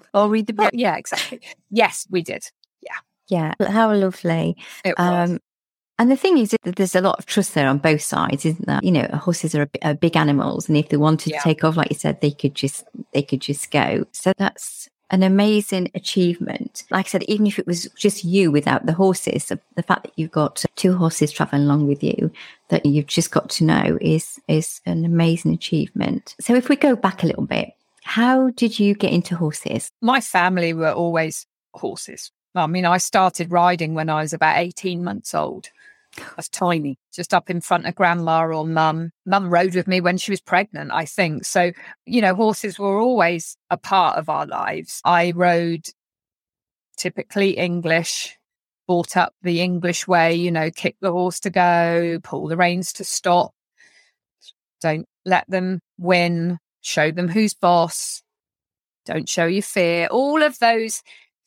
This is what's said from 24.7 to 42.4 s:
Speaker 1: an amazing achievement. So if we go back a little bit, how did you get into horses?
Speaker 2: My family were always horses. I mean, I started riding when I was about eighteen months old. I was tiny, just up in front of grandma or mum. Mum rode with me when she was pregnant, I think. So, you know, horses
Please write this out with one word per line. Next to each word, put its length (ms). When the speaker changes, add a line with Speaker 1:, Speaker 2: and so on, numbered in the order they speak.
Speaker 1:
an 200
amazing 480
achievement. 880
So 140
if 140
we 80
go 180
back 280
a 40
little 180
bit, 280
how 440
did 300
you 160
get 180
into 240
horses? 520
Speaker 2:
My 180
family 540
were 180
always 540
horses. 580
I 140
mean, 180
I 120
started 520
riding 440
when 160
I 120
was 120
about 240
eighteen 480
months 280
old. 360
I 60
was 140
tiny, 500
just 200
up 160
in 120
front 240
of 100
grandma 500
or 220
mum. 440
Mum 240
rode 240
with 140
me 140
when 160
she 160
was 80
pregnant, 500
I 140
think. 400
So, 260
you 160
know, 140
horses 420